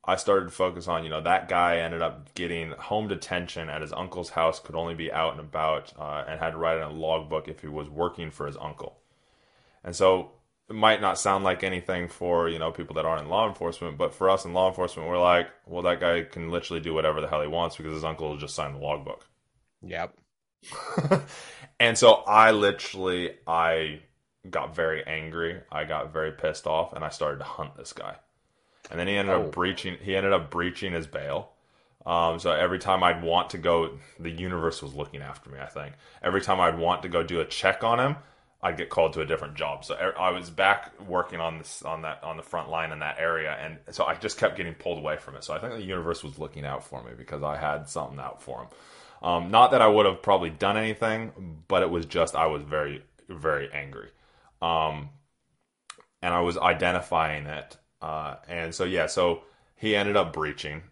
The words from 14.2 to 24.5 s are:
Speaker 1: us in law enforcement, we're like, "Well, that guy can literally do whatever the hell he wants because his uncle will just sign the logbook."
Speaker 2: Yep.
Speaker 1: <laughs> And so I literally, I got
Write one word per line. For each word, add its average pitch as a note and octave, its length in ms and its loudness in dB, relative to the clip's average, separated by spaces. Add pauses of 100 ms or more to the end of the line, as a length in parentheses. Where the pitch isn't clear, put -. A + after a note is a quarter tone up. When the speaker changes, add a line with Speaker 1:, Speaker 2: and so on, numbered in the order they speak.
Speaker 1:
us F#2+ 140 4
in F2 100 -8
law F#2 140 6
enforcement, F2+ 400 -2
we're F2 100 2
like, F2 300 6 (180)
"Well, F2 160 -6
that F2 180 2
guy E2+ 220 2
can E2 280 -8
literally E2+ 300 -4
do D#2+ 140 -4
whatever D#2 260 2
the D#2 80 -4
hell D2+ 140 0
he D2+ 60 -2
wants E2+ 280 -2
because D#2 160 -8
his D#2 120 -6
uncle D#2+ 260 -4
will D2+ 60 -6
just D2 180 -10
sign C#2+ 180 -6
the C#2 60 -12
logbook." C#2+ 480 -6 (560)
Speaker 2:
Yep. F2 320 -8 (480)
Speaker 1:
<laughs> - 600 -2 (580)
And A#2 180 4
so A2+ 160 12 (120)
I A2 260 10
literally, F#2+ 840 0 (120)
I E2 540 0 (480)
got D#2+ 280 -6